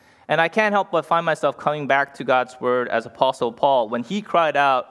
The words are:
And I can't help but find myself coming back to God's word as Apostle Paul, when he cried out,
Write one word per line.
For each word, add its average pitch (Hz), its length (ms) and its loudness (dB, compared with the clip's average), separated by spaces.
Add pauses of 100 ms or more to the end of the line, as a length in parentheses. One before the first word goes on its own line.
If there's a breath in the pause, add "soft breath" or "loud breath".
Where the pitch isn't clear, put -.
(280 soft breath)
And 151 120 2
I 165 80 2
can't 214 240 0
help 196 200 0
but 165 120 0
find 170 220 0
myself 151 300 -2
coming 151 320 -4
back 139 260 2
to - 100 -10
God's 127 360 0
word 123 280 0
as 113 160 -2
Apostle 127 460 -2
Paul, 127 380 0
when 117 160 -4
he 196 180 -6
cried 160 340 0
out, 139 340 2